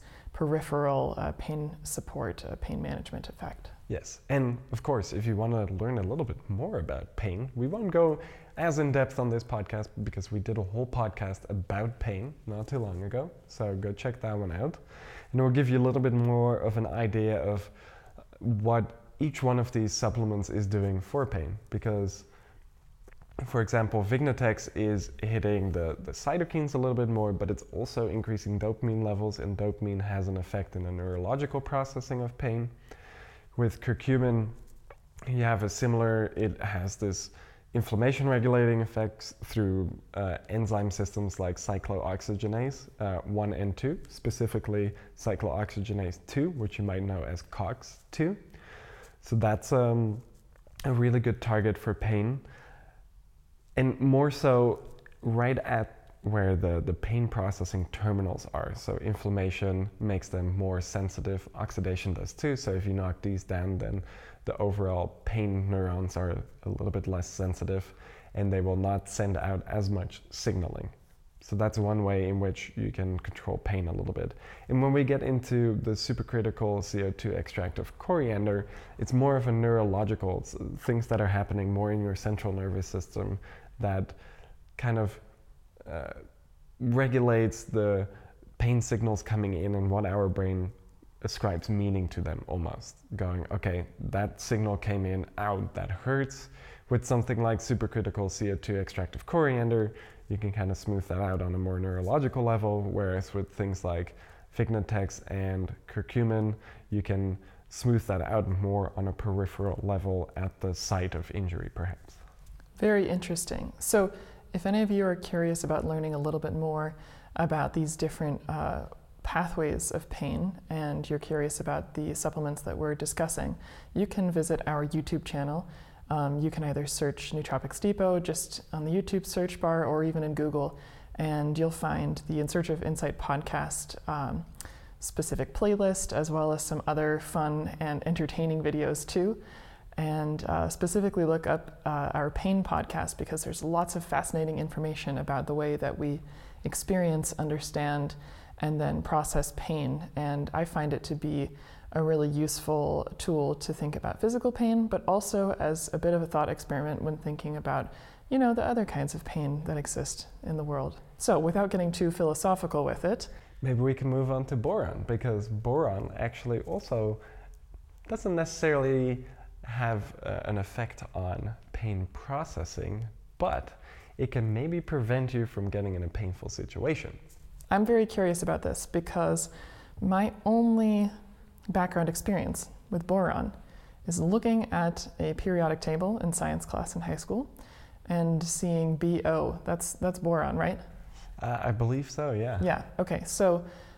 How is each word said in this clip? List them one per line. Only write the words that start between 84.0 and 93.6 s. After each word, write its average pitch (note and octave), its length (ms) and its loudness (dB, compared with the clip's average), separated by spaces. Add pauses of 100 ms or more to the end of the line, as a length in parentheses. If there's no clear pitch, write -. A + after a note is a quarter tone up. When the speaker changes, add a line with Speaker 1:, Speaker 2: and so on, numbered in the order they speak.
Speaker 2:
kind A#2 220 2
of, G#2 220 0 (680)
uh, D#2+ 260 -8 (680)
regulates A#2+ 800 6
the G#2 460 4 (500)
pain A#2+ 220 4
signals A2 420 2
coming G#2 320 0
in G2+ 220 0
and G2 120 2
what G2+ 160 2
our G2 240 2
brain F#2 440 0 (500)
ascribes F#2+ 460 -2
meaning G2+ 400 2
to - 120 -4
them - 280 -4
almost. - 480 -4 (180)
Going, F#2 380 -2
"Okay, F2+ 340 -2 (240)